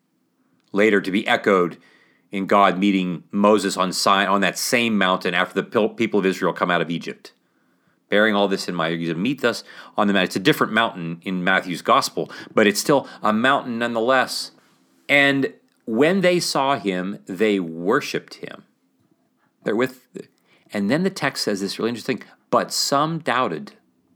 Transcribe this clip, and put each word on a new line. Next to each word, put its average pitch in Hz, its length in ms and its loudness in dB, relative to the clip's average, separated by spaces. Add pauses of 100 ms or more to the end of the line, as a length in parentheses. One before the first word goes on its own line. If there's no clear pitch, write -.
(720)
Later 101 280 4
to 92 120 -6
be 104 140 -2
echoed 95 520 2 (540)
in 98 140 -4
God 98 320 4
meeting 95 520 0
Moses 101 460 2
on 92 160 -2
Si-, - 180 0
on 98 300 2
that - 180 0
same 117 400 0
mountain 92 340 0
after 90 220 -2
the 95 80 0
pil-, 110 260 0
people 107 300 -2
of 92 80 2
Israel 90 260 0
come 90 180 -2
out 85 120 0
of 80 80 -6
Egypt, - 420 -10 (800)
bearing 104 240 4
all 101 140 2
this 95 200 -4
in 90 60 -6
mind. 82 260 -2
"You're 82 120 -2
gonna 82 100 -4
meet 131 220 -4
us 117 180 -2 (340)
on 104 120 2
the 101 40 2
mountain." 98 140 4
It's - 100 -6
a 101 40 -2
different 123 320 0
mountain 90 500 -2
in 92 220 -4
Matthew's 90 360 0
gospel, 117 500 0 (220)
but 110 140 4
it's 104 140 2
still 139 280 0 (140)
a 107 100 0
mountain 120 460 0
nonetheless. 120 720 0 (580)
"And 139 460 2 (320)
when 151 340 2
they 180 200 2
saw 139 360 0
him, 92 500 -4
they 101 340 0
worshiped 87 760 -4
him." - 300 -18 (1000)
They're 107 140 -2
with, 127 320 -4 (640)
and 101 180 -2
then 160 140 0
the 190 60 0
text - 340 -6
says 101 160 -2
this 98 180 -6
really 110 120 -2
interesting, 120 320 -6 (280)
"But 107 220 0
some 151 480 0
doubted." 113 540 -4 (420)